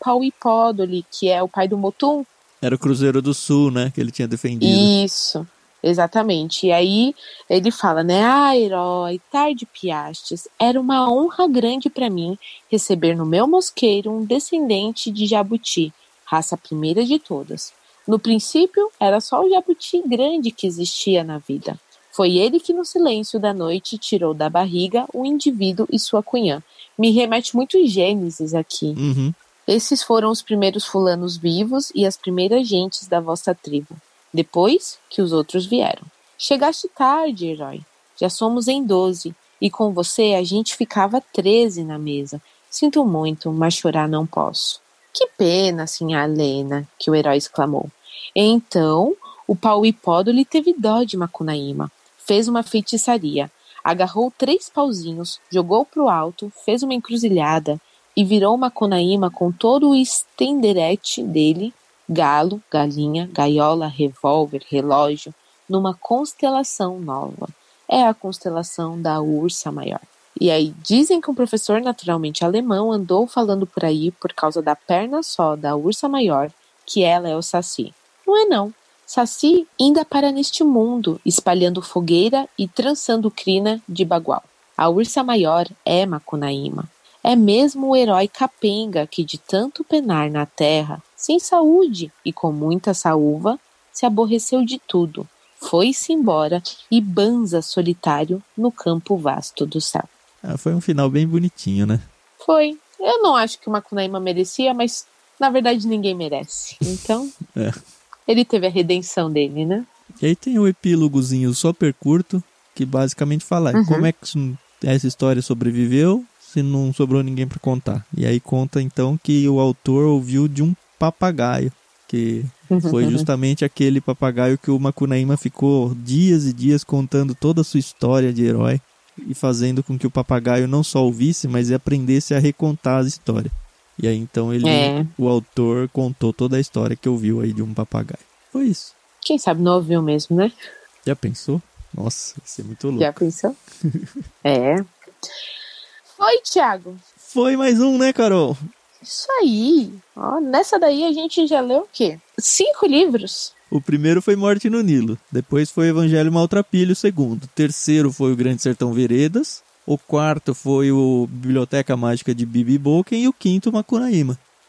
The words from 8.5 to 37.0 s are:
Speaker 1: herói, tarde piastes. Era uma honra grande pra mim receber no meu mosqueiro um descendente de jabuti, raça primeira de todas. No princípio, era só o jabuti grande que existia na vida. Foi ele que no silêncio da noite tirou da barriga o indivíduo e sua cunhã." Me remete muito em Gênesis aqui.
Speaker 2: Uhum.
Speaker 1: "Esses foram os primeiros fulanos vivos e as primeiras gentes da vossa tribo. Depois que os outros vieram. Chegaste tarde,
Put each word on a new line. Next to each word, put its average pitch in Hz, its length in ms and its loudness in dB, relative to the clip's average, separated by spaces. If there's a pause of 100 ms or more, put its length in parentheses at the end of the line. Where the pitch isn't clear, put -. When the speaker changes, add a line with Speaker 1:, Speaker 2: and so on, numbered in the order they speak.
Speaker 1:
herói, 180 640 -2 (100)
tarde 285 340 -2
piastes. 160 840 -10 (100)
Era 240 220 2
uma 254 280 2
honra 330 380 2
grande 247 420 0
pra 254 200 -2
mim 180 280 -4 (320)
receber 170 460 2
no 165 100 -2
meu 180 220 2
mosqueiro 214 640 2
um 220 140 -4
descendente 226 840 -2
de 208 160 -2
jabuti, 202 680 -2 (320)
raça - 320 -2
primeira 160 480 -2
de 294 140 0
todas. 151 520 -10 (340)
No 214 140 2
princípio, 330 680 0 (100)
era 208 220 2
só - 240 0
o 370 40 4
jabuti 359 560 0
grande 254 460 0
que - 160 -6
existia 175 560 -2
na 160 140 -8
vida. - 420 -8 (340)
Foi 180 240 2
ele 247 220 2
que 339 140 -2
no 349 120 -4
silêncio 226 540 -2
da 202 140 0
noite 180 440 -6
tirou 170 360 -2
da 151 160 -2
barriga 185 640 0
o 254 100 -6
indivíduo 220 680 0
e 226 80 2
sua - 240 -2
cunhã." 165 400 -2 (340)
Me 226 140 4
remete 233 440 0
muito 269 220 0
em 349 100 6
Gênesis 180 680 0
aqui. 156 420 -4
Speaker 2:
Uhum. 135 340 0 (360)
Speaker 1:
"Esses 233 340 0
foram 220 300 2
os 226 100 -4
primeiros 202 440 -2
fulanos 180 520 -2
vivos 208 560 -2
e 202 120 2
as 190 120 0
primeiras 196 500 0
gentes 185 400 -2
da 170 120 0
vossa 165 340 -4
tribo. 147 420 -8 (380)
Depois 175 640 0 (120)
que - 120 -2
os 170 120 -2
outros 170 320 -2
vieram. - 380 -2 (340)
Chegaste 285 500 -2
tarde, 269 600 -2